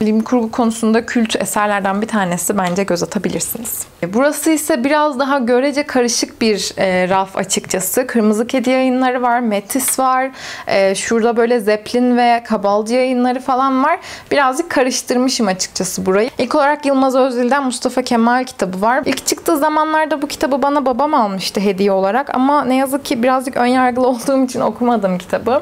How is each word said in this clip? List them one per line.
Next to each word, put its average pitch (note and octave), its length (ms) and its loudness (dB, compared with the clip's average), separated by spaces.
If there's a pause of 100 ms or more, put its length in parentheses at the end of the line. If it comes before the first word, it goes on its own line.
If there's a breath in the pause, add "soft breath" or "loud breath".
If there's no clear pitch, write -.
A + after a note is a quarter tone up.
Bilim A3 200 2
kurgu A3+ 300 0
konusunda A3+ 540 0
kült A3+ 300 0
eserlerden G3+ 680 0
bir A3+ 60 -4
tanesi, G3 500 -2
bence F#3 260 0
göz F3 200 -2
atabilirsiniz. F3+ 800 -6 (180)
E, F3 100 -6
burası C#4+ 380 2
ise D4+ 320 0
biraz D4 360 2
daha C#4 200 0
görece B3+ 440 0
karışık - 580 -2
bir, G#3+ 360 0
e, F#3 320 2
raf F#3+ 280 0
açıkçası. - 720 -2
Kırmızı G#3+ 400 0
Kedi B3+ 220 -2
Yayınları B3+ 520 0
var, A#3+ 180 2
Metis A3 600 -2
var. C4 320 0 (360 loud breath)
E, G3 280 2
şurada A3+ 420 0
böyle A#3+ 220 2
Zeppelin A3+ 580 0
ve A#3+ 260 4
Kabalcı G#3 500 0
Yayınları B3+ 460 0
falan C4 440 0
var. E4 160 0 (320 loud breath)
Birazcık C#4 380 2
karıştırmışım B3+ 800 0
açıkçası F#3 580 -4
burayı. G3+ 320 2
İlk C4 180 -2
olarak D4 300 2
Yılmaz C4 300 2
Özdil'den B3+ 480 2
Mustafa B3+ 380 -2
Kemal A#3+ 420 2
kitabı F#3 380 -4
var. B3+ 240 2
İlk C4 200 -4
çıktığı E4+ 320 0
zamanlarda D#4 640 0
bu D4 60 -4
kitabı C#4 340 -2
bana C#4+ 240 0
babam C4+ 280 0
almıştı G3+ 460 -2
hediye G3 320 0
olarak G3 440 0
ama C#4 300 2
ne B3+ 100 0
yazık C4+ 300 -2
ki A#3+ 180 -2
birazcık C4 340 0
önyargılı B3 500 2
<laughs> - 0 -
olduğum C4 380 0
için B3 140 -8
okumadım G#3+ 580 0
kitabı. A3+ 440 -2